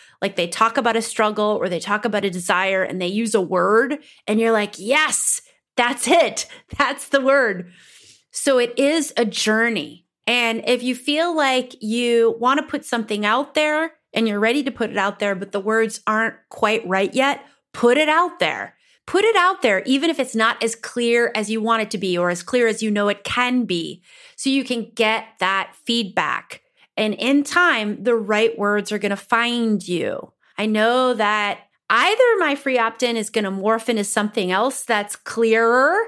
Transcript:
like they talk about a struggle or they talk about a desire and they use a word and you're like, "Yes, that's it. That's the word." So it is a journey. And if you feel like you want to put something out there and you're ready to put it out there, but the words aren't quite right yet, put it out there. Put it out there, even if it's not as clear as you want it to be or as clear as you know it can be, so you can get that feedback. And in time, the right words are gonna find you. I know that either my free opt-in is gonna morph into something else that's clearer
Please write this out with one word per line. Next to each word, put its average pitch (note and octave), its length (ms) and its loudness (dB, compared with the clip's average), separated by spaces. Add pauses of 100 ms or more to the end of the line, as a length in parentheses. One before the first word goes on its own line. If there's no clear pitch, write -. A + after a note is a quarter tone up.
(200)
like G3 160 -4
they F3 120 0
talk A3+ 280 0
about A3+ 200 0
a A3+ 60 0
struggle G#3+ 580 0
or F#3+ 80 -2
they F3 120 -4
talk G#3 240 -2
about G#3 200 -2
a G3 60 -2
desire F#3+ 520 0
and F#3 180 -4
they F3 60 -2
use G#3+ 280 -2
a G#3 60 2
word G#3 580 2 (280)
and G#3+ 140 0
you're A3+ 120 2
like, G#3 260 0
"Yes, C4 640 0 (340)
that's A#3+ 320 0
it. C#4+ 380 2 (300)
That's C#4 320 -2
the C#4 120 2
word." B3 520 0 (600)
So C4+ 260 2
it A#3+ 200 0
is C#4+ 380 0
a B3 80 2
journey. G#3+ 800 -2 (220)
And A3+ 400 0
if B3 160 2
you B3 120 -2
feel D#4 400 -2
like C4 460 0
you A#3 580 2
want B3+ 200 2
to D4+ 80 -2
put - 180 -6
something G#3+ 400 -4
out B3+ 300 0
there D4+ 400 0 (180)
and A3+ 160 0
you're G3+ 100 -2
ready A#3+ 240 2
to C4 80 -6
put A3 200 -4
it G3+ 80 -4
out G3+ 200 -2
there, G3+ 160 0
but F#3+ 180 -8
the G#3 80 -4
words A3 460 0
aren't A3 280 0 (160)
quite A3 360 -2
right F#3+ 280 0
yet, C#4 320 0 (260)
put A#3+ 240 4
it D4+ 140 4
out E4+ 280 2
there. B2+ 360 -4 (320)
Put F#4+ 180 2
it A4 120 4
out F#4 260 2
there, G3 240 2
even C#4 240 2
if D4+ 100 -2
it's B3 160 -6
not A3 260 0
as A3+ 140 -2
clear A#3+ 580 0
as G#3+ 160 -4
you A3 120 -4
want A3+ 180 0
it G#3+ 120 -6
to G#3 60 -4
be F3+ 200 -2
or F3 100 0
as F3+ 140 -4
clear B3 260 0
as A3 140 -4
you A3 80 0
know G3+ 180 0
it G3+ 160 -4
can B3 400 -2
be, E3 380 -6 (340)
so - 140 -4
you C4+ 140 0
can A#3+ 300 -6
get A3 300 0 (140)
that F#3+ 360 -2 (120)
feedback. F#3 760 -4 (340)
And G#3+ 200 -2
in C#4 280 2
time, C#4 640 0
the A#3+ 100 2
right G#3+ 440 0
words G3+ 340 -2
are G#3 60 -2
gonna G3+ 180 -2
find A3+ 720 -2
you. C#3+ 460 -4 (240)
I G#3 80 -2
know A#3+ 480 2
that G#3 460 -2 (280)
either F4 340 4 (160)
my D4+ 160 0
free C4 240 -2
opt-in A3+ 380 0
is G#3+ 140 -4
gonna G#3 200 -2
morph G#3+ 380 0
into A3 160 0
something G#3 480 -2
else A#3+ 300 0
that's G#3 340 -4
clearer A#3 800 2 (120)